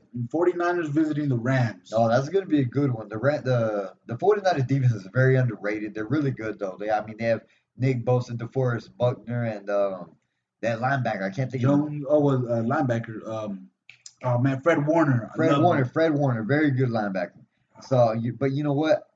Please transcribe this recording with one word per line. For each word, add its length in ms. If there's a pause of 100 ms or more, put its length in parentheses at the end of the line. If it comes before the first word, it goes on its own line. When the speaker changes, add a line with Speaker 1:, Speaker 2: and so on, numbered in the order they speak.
(140)
Speaker 1:
And 160
forty-niners 600
visiting 380
the 100
Rams. 560
Speaker 2:
Oh, 140
that's 200
gonna 180
be 140
a 40
good 280
one. 160
The 100
Ra-, 240
the, 520 (120)
the 120
forty-niners 480
defense 260
is 200
very 240
underrated. 580
They're 120
really 260
good 260
though. 200
They, 120
I 160
mean, 120
they 60
have 160 (380)
Nick 260
Bosa, 320
DeForest 600
Buckner, 480
and, 260
um, 420 (500)
that 180
linebacker. 420
I 80
can't 200
think 140
of 60
Speaker 1:
Young, 380
oh, 120
well, 300
uh, 120
linebacker. 680
Um, 400 (560)
oh 140
man, 240
Fred 240
Warner. 460
I 40
Speaker 2:
Fred 160
Speaker 1:
love 100
Speaker 2:
Warner. 200
Speaker 1:
him. 60
Speaker 2:
Fred 260
Warner, 300
very 260
good 180
linebacker. 440 (500)
So, 300
you, 200
but 200
you 120
know 80
what? 440